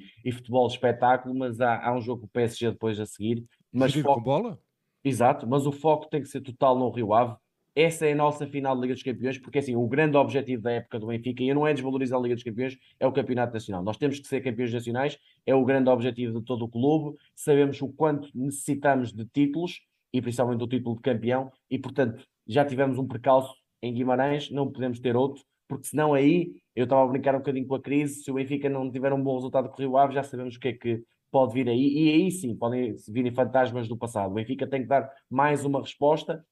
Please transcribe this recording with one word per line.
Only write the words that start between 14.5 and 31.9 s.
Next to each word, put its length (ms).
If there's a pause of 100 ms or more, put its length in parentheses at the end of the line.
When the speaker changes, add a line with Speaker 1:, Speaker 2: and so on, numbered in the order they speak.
Speaker 1:
nacionais, 440 (280)
é 100
o 80
grande 260
objetivo 480
de 80
todo 200
o 20
clube. 500 (160)
Sabemos 480
o 60
quanto 480
necessitamos 800
de 120
títulos, 540 (340)
e 80
principalmente 400
o 60
título 300
de 40
campeão, 480 (200)
e 100
portanto 480 (180)
já 200
tivemos 340
um 80
percalço 480 (260)
em 120
Guimarães, 580
não 180
podemos 300
ter 160
outro, 260 (260)
porque 200
senão 260
aí, 380 (240)
eu 80
estava 220
a 20
brincar 260
um 60
bocadinho 260
com 100
a 60
crise, 400
se 80
o 40
Benfica 360
não 220
tiver 220
um 100
bom 120
resultado 340
com 60
o 40
Rio 180
Ave, 160
já 100
sabemos 340
o 20
que 80
é 60
que 280 (300)
pode 220
vir 160
aí, 100
e 320